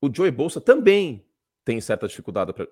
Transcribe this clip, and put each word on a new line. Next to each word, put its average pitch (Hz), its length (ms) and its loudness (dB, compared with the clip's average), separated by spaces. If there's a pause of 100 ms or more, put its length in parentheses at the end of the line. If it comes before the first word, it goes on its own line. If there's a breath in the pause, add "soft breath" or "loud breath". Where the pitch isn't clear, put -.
o 143 120 2
Joey 180 180 2
Bosa 151 280 -4
também 196 680 4 (380)
tem 117 160 -4
certa 107 280 -4
dificuldade 92 440 -6
pra, - 200 -10